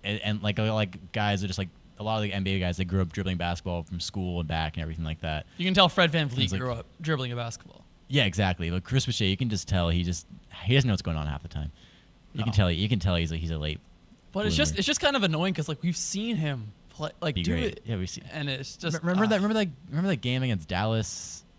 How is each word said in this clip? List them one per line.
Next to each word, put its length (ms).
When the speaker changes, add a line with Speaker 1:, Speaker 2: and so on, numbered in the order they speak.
Speaker 1:
And, 180
and, 200
like, 160
uh, 160
like, 380
guys 300
are 40
just, 120
like, 100
a 20
lot 140
of 80
the 80
N 100
B 140
A 20
guys, 180
they 80
grew 160
up 120
dribbling 240
basketball 480
from 160
school 400
and 80
back 280
and 60
everything 220
like 160
that. 260
Speaker 2:
You 60
can 100
tell 140
Fred 220
VanVleet 320
Speaker 1:
It's 100
like 80
Speaker 2:
grew 120
up 140
dribbling 300
a 60
basketball. 480
Speaker 1:
Yeah, 160
exactly. 480
Like, 100
Chris 240
Boucher, 200
you 100
can 120
just 200
tell 220
he 120
just, 240
he 100
doesn't 140
know 40
what's 100
going 140
on 120
half 140
the 60
time. 220
You 60
can 80
Speaker 2:
No. 40
Speaker 1:
tell, 180
you 180
can 100
tell 160
he's 160
a, 60
he's 160
a 60
late 200
Speaker 2:
But 140
it's 100
just, 160
Speaker 1:
bloomer. 80
Speaker 2:
it's 80
just 120
kind 140
of 80
annoying 320
'cause, 140
like, 160
we've 120
seen 380
him 380
play, 200
like, 160
Speaker 1:
Be 80
Speaker 2:
do 80
Speaker 1:
great. 120
Speaker 2:
it. 120
Speaker 1:
Yeah, 100
we 120
see. 140
Speaker 2:
And 180
it's 260
just, 240
Speaker 1:
Remember 240
Speaker 2:
ah. 40
Speaker 1:
that, 80
remember 180
that, 140
remember 200
that 120
game 220
against 260
Dallas? 760